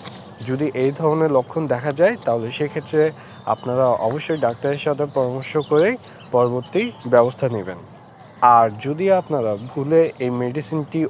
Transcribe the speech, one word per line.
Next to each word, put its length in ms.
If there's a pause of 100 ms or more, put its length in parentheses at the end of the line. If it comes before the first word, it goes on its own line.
(460)
যদি 280
এই 160
ধরনের 420
লক্ষণ 340
দেখা 260
যায়, 320
তাহলে 280
সেক্ষেত্রে 600 (340)
আপনারা 400
অবশ্যই 520
ডাক্তারের 400
সাথে 280
পরামর্শ 500
করেই 360 (380)
পরবর্তী 600 (160)
ব্যবস্থা 420
নেবেন। 280 (640)
আর 300 (100)
যদি 320
আপনারা 440
ভুলে 600
এই 120
মেডিসিনটি 800